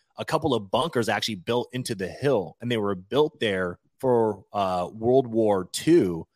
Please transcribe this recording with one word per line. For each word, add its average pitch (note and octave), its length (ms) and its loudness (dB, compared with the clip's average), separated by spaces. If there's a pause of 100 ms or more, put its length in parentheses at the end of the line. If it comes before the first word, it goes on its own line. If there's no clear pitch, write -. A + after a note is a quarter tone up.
(160)
a A2 80 -8
couple D3+ 300 0
of G2+ 160 -4
bunkers B2 380 0
actually A2 280 -2
built A#2 360 -4
into B2 220 -6
the F#2+ 140 -6
hill, G#2 520 -2
and A#2 100 -6
they A#2+ 60 0
were G2+ 180 0
built B2 460 0
there F#2 380 -2 (220)
for, A2+ 520 2
uh, F#2 400 -2
World B2 340 2
War G#2+ 460 0
Two, G2 640 2